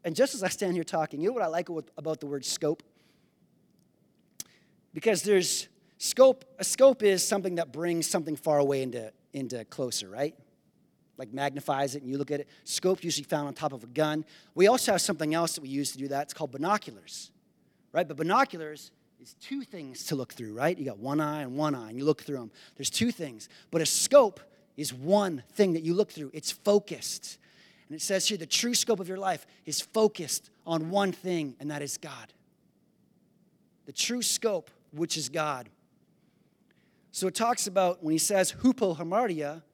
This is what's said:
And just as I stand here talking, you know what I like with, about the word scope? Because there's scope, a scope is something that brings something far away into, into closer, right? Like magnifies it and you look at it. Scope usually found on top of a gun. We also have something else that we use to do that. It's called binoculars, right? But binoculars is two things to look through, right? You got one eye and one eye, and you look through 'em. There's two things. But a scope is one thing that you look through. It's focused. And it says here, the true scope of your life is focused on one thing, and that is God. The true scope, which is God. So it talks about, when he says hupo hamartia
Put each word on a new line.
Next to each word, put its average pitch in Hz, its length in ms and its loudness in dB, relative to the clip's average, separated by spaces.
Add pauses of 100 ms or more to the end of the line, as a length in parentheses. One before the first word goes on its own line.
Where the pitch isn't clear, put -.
And 165 120 -4
just 254 180 2
as 226 80 -6
I 247 60 0
stand 185 260 -2
here 170 100 -2
talking, 151 360 -4
you 175 80 0
know 254 60 -2
what 233 80 -2
I 180 40 2
like 165 220 -2
with, 165 280 -8
about 160 240 -4
the 147 60 -8
word 143 180 -6
scope? - 380 -2 (2000)
Because 165 300 2
there's 190 460 2 (300)
scope, 262 460 6 (140)
a 190 60 -6
scope 262 380 6
is 196 240 4
something 190 300 0
that 160 160 -4
brings 165 340 -2
something 156 300 -2
far 147 220 2
away 139 240 2
into, 117 300 -6 (220)
into 127 320 -6
closer, 120 420 -6
right? 131 260 -4 (840)
Like 117 160 -12
magnifies 139 640 0
it 147 40 -8
and 127 100 -10
you 135 60 -2
look 139 140 -4
at 147 100 -2
it. - 80 -12 (160)
Scope - 400 0
usually 147 200 -2
found 147 220 -2
on 139 60 -8
top 143 220 -4
of 117 100 -14
a 117 40 -20
gun. 151 360 0 (300)
We 185 140 8
also 240 240 4
have 180 100 2
something 156 320 0
else 165 220 0
that - 40 -10
we 139 80 -12
use 139 240 -4
to 135 60 -14
do 135 100 -6
that. 139 140 -4
It's 147 100 -10
called 139 200 -6
binoculars, 135 800 -4 (640)
right? 160 160 2
But 151 80 -10
binoculars 160 760 -2 (280)
is 123 140 -20
two - 300 -10
things 139 420 -12
to 156 100 -2
look 127 160 -8
through, 110 220 -12
right? 151 240 0
You 143 80 -6
got 113 100 -6
one 135 240 -2
eye 151 220 -2
and 131 160 -8
one 151 160 0
eye, 117 160 -10
and 117 80 -10
you 139 80 0
look 151 160 2
through 139 180 -6
'em. 113 100 -12 (260)
There's 139 120 -6
two 233 220 0
things. 131 400 -12 (200)
But 165 120 2
a 151 40 0
scope - 540 6 (380)
is 135 160 -6
one 165 480 2 (100)
thing 190 220 4
that 165 80 -2
you 160 100 0
look 190 180 2
through. 143 220 -12
It's - 180 -8
focused. - 840 0 (520)
And 151 80 -12
it 160 40 -14
says 190 280 0
here, 208 100 -2
the 160 80 -8
true 240 260 0
scope 220 280 2
of 170 80 -6
your 185 100 -8
life 190 280 -2 (200)
is 151 140 -4
focused - 680 0 (160)
on 160 260 -2
one 196 200 2
thing, 160 480 -4
and 147 140 -8
that 147 100 -6
is 143 160 -8
God. 127 340 -16 (1500)
The 143 60 -16
true 240 300 -2
scope, 208 480 -2 (220)
which 160 240 -2
is 143 120 -4
God. 143 400 -4 (1400)
So - 160 -4
it 185 80 -2
talks 233 320 0
about, 185 360 2
when 156 100 0
he 160 60 4
says 190 340 2
hupo 202 440 2
hamartia 165 760 -2